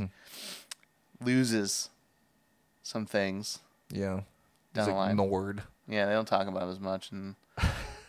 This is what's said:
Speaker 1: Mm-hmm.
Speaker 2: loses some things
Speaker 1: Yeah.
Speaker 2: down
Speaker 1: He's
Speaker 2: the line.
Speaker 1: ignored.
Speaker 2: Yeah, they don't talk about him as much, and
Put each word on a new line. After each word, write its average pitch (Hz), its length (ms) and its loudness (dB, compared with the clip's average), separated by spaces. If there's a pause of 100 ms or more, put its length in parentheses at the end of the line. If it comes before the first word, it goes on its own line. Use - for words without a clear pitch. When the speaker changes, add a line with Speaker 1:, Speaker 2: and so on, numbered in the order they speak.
Speaker 1:
Mm-hmm. - 1200 -12
Speaker 2:
loses 117 640 4 (920)
some 110 240 -6
things 98 540 -2 (300)
Speaker 1:
Yeah. 98 320 -2 (500)
Speaker 2:
down 107 120 2
Speaker 1:
He's - 20 2
Speaker 2:
the 101 60 2
line. 98 200 2
Speaker 1:
ignored. 98 500 2 (240)
Speaker 2:
Yeah, 104 200 2
they 101 60 4
don't 110 160 2
talk 98 200 4
about 92 160 -2
him 90 60 -2
as 92 100 -8
much, 95 320 -4
and 98 220 -8 (760)